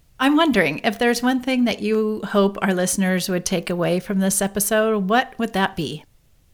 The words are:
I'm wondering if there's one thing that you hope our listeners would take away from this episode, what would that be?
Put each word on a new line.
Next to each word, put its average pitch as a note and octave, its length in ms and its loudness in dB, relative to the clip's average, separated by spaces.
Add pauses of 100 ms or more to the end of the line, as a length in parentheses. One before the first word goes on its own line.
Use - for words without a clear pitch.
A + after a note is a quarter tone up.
(200)
I'm C#4 160 2
wondering A#3+ 480 2
if G#3 140 -2
there's A#3+ 240 0
one B3+ 220 0
thing B3+ 220 0
that A3+ 140 0
you G#3+ 440 0
hope G3 360 2
our F#3+ 140 0
listeners F#3 560 0
would F3+ 160 -2
take F3+ 240 -4
away F3 300 0
from G3 180 -4
this F#3+ 240 2
episode, G#3 680 0
what A#3 300 0
would A3+ 160 -4
that F#3+ 220 -2
be? D3+ 300 -8 (480)